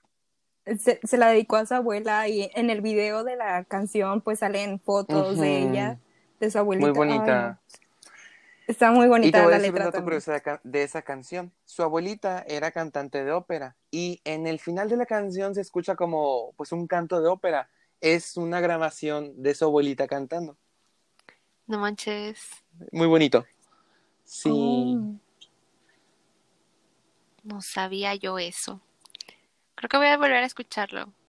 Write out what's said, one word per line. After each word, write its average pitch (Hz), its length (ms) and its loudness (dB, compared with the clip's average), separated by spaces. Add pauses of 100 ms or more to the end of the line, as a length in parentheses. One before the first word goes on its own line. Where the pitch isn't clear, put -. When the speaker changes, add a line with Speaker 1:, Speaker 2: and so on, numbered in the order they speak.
(800)
Speaker 1:
Se, 240 240 2
se 240 140 0
la 233 120 6
dedicó 220 280 4
a 220 80 0
su 247 80 -4
abuela 220 560 0
y 202 240 -4
en 233 160 0
el 208 120 -2
video 214 420 0
de 254 120 -6
la 190 300 -4
canción, 202 560 -2
pues, 214 180 -4
salen 202 400 -2
fotos 196 600 0
de 147 240 2
Speaker 2:
Ujú. 131 80 2
Speaker 1:
ella, 123 260 -2 (420)
de 214 120 0
su 214 80 -2
abuelita. 196 320 2
Speaker 2:
Muy 139 60 0
bonita. 143 500 2
Speaker 1:
Ay, - 20 -8
no. - 100 -12 (1080)
Está 233 240 4
muy 240 160 8
bonita 233 200 6
Speaker 2:
Y - 40 6
te 180 100 8
voy 170 100 8
Speaker 1:
la 170 60 6
Speaker 2:
a - 20 2
decir 196 140 2
Speaker 1:
letra 185 100 0
Speaker 2:
un - 40 -2
dato 175 100 -4
Speaker 1:
también. 180 80 -6
Speaker 2:
curioso 160 260 -4
de 147 100 -2
ca-, 147 220 -8
de 143 200 -2
esa 156 180 -6
canción. 175 500 -12 (140)
Su - 180 -6
abuelita 185 640 -4
era 147 240 -4
cantante 143 540 -6
de 139 80 -2
ópera 160 420 -6 (140)
y 175 340 -6
en 156 240 -6
el 160 120 -4
final 185 280 -4
de 226 80 0
la 240 100 -2
canción 196 500 -4
se 202 60 -2
escucha 180 360 -6
como, 147 580 -2
pues, 147 160 -12
un 170 160 -6
canto 175 340 -2
de 160 60 2
ópera. 170 420 0 (300)
Es 165 380 0
una 175 240 -2
grabación 151 840 -2
de 143 120 2
su 160 100 0
abuelita 143 420 2
cantando. 143 480 -6 (1120)
Speaker 3:
No 214 120 -4
manches. 208 720 -6 (420)
Speaker 2:
Muy 165 160 2
bonito. 151 380 4 (800)
Sí. - 280 -4
Speaker 1:
Oh. 147 640 0 (2250)
Speaker 3:
No 208 180 -12
sabía 190 540 -4
yo 190 240 -6
eso. 185 400 -8 (960)
Creo - 140 -8
que 277 80 2
voy 285 100 4
a 294 100 6
volver 285 160 4 (100)
a - 20 2
escucharlo. 208 640 -8 (200)